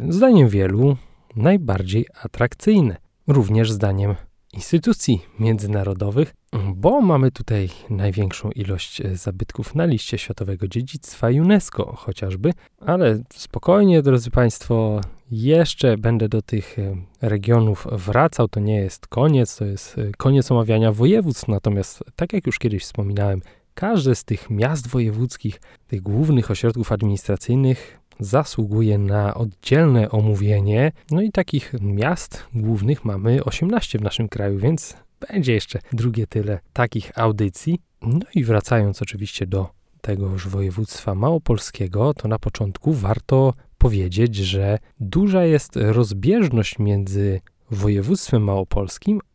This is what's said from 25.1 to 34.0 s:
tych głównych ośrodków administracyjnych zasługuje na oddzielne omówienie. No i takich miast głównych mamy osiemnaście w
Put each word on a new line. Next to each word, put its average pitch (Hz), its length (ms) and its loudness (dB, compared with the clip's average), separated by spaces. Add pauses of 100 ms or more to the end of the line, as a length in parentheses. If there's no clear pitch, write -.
tych 95 140 -6
głównych 120 480 2
ośrodków 113 420 -2
administracyjnych 104 1080 0 (200)
zasługuje 107 800 0
na 101 360 0
oddzielne 120 760 2
omówienie. 104 840 2 (180)
No 165 120 2
i 214 100 -2
takich - 480 -2
miast 101 760 -2
głównych 110 500 0
mamy 110 400 0
osiemnaście 196 540 -2
w 104 40 -2